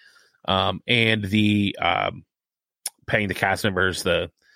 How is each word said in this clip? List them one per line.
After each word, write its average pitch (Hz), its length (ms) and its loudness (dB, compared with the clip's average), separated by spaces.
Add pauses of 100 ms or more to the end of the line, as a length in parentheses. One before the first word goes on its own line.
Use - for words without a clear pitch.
(480)
um, 95 400 0
and 113 380 2
the, 104 560 2
um, 90 420 -2 (840)
paying 107 200 0
the 87 60 -4
cast 98 300 -2
members, 92 400 0
the, 85 260 0 (260)